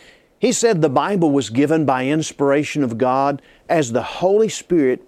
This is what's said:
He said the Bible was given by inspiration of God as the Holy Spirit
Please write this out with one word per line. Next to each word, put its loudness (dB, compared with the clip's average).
He 2
said 0
the 2
Bible 0
was 0
given 0
by 0
inspiration -2
of -4
God 0
as 0
the 0
Holy 0
Spirit -2